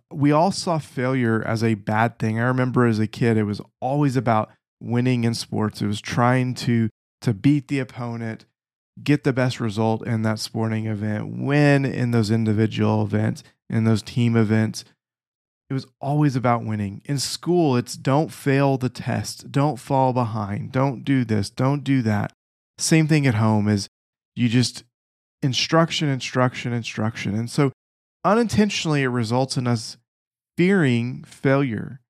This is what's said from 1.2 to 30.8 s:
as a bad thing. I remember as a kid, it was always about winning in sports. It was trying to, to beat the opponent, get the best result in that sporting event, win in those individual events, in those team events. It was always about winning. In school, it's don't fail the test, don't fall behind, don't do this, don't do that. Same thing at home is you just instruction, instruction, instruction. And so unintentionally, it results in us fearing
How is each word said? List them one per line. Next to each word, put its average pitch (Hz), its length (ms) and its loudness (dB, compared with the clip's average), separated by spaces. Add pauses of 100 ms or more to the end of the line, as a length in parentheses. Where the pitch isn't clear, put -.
as 110 160 -2
a 117 120 2
bad 107 440 -2
thing. 110 220 -2
I 117 40 0
remember 127 420 2
as 110 140 2
a 110 80 0
kid, 117 280 0
it 110 80 2
was 104 160 -4 (220)
always 139 340 0
about 113 340 0 (300)
winning 120 460 0
in 117 80 2
sports. - 480 -4
It 110 60 -2
was 104 120 -4
trying 127 560 0
to, 117 340 0 (320)
to 120 120 0
beat 139 340 2
the 143 120 -4
opponent, 117 680 -8 (580)
get 147 220 2
the 139 80 2
best 127 260 0
result 110 480 -2
in 113 140 -2
that 110 180 -2
sporting 110 460 -4
event, 107 520 -4
win 143 460 4
in 123 280 -2
those 113 200 2
individual 110 720 0
events, 107 400 -2 (260)
in 113 140 0
those 113 180 2
team 120 360 0
events. 110 480 2 (840)
It 135 40 -6
was 135 140 -6 (120)
always 143 380 2
about 120 260 2
winning. 104 400 -4
In 139 160 -4
school, 165 560 0
it's 123 200 -2
don't 143 360 0
fail 139 460 0
the 127 120 -2
test, - 640 -8
don't 139 260 0
fall 131 360 0
behind, 107 580 -4
don't 131 320 -2
do 131 220 0
this, 107 240 -2
don't 135 340 -2
do 135 200 2
that. 107 280 0 (460)
Same 160 300 4
thing 147 200 4
at 120 80 2
home 107 320 2
is 101 220 0 (460)
you 120 120 0
just 117 380 0 (560)
instruction, 160 680 0
instruction, 127 640 -2
instruction. 110 640 -4
And 113 140 -4
so 143 240 0 (520)
unintentionally, 202 800 2
it 131 60 0
results 123 460 0
in 127 120 -2
us 117 300 -4 (600)
fearing 139 680 2